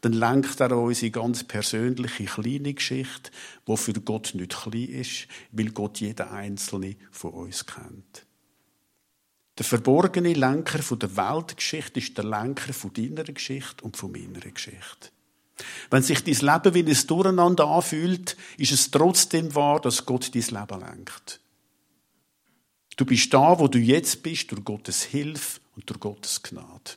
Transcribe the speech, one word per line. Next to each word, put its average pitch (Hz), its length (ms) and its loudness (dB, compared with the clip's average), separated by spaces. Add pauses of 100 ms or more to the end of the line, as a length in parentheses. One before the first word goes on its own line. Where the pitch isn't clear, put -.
dann 117 100 2
lenkt 120 480 2
er 127 120 4
auch 120 120 2
unsere 117 260 0
ganz 117 320 -2
persönliche, 113 840 -4
kleine 139 480 -4
Geschichte, - 560 -6 (360)
die 110 120 0
für 110 160 -2
Gott 107 400 -4
nicht 90 280 -8
klein 117 280 -6
ist, - 360 -8 (260)
weil 110 180 -2
Gott 104 300 -6
jeden 104 280 -6
einzelnen 101 680 -8 (140)
von - 220 -12
uns 90 320 -10
kennt. - 600 -18 (1300)
Der - 80 -2
verborgene 170 680 4
Lenker 147 460 2
von 131 220 -4
der 98 180 -4
Weltgeschichte 147 840 -4
ist - 160 -8
der 113 80 -4
Lenker 110 480 -4
von 98 220 -10
deiner 151 300 -6
Geschichte 139 600 -10
und 110 100 -10
von 98 160 -10
meiner 90 300 -14
Geschichte. - 680 -16 (800)
Wenn 131 120 6
sich 139 220 2
dein 143 380 4
Leben 185 120 6
wie 170 160 4
ein 139 160 4
Durcheinander 180 600 6
anfühlt, 170 720 0 (180)
ist 139 160 2
es - 180 2
trotzdem 165 640 4
wahr, 147 240 4
dass 123 280 -2
Gott 123 280 -2
dein 120 80 0
Leben 101 380 -8
lenkt. - 600 -16 (1600)
Du 139 80 4
bist 131 300 2
da, 156 240 8
wo 151 100 6
du 123 100 4
jetzt 131 440 4
bist, - 280 -6
durch 101 140 -8
Gottes - 380 -6
Hilfe 147 580 -6 (160)
und - 140 -16
durch 104 100 -12
Gottes - 420 -8
Gnade. - 540 -16